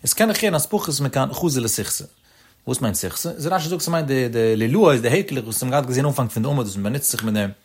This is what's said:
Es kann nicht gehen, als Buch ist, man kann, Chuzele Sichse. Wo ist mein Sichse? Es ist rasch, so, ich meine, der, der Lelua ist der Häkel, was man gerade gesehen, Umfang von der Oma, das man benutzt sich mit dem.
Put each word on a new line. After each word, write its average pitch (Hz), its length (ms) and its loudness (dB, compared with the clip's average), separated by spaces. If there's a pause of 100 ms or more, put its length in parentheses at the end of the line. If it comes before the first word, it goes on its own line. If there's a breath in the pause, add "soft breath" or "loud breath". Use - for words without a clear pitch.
Es - 120 0
kann 220 120 4
nicht 208 120 0
gehen, 208 140 2
als 151 140 0
Buch - 200 -2
ist, 139 120 -2
man 139 120 0
kann, 135 200 0
Chuzele 131 360 0
Sichse. - 420 -4 (540 soft breath)
Wo 123 80 -6
ist 127 80 -2
mein 110 140 -2
Sichse? - 380 -4
Es - 140 -8
ist 170 40 -2
rasch, 180 160 0
so, 175 120 -2
ich - 100 -4
meine, 165 180 0
der, 131 240 0
der 113 260 4
Lelua 143 380 6
ist 117 100 2
der 120 60 2
Häkel, 135 380 0
was 110 140 -4
man 127 100 -2
gerade 139 160 2
gesehen, 131 180 0
Umfang 131 240 0
von 113 140 -2
der 139 80 0
Oma, 135 120 0
das 101 120 -6
man 101 80 -4
benutzt 127 260 -2
sich 117 140 -4
mit 110 120 0
dem. 101 300 -2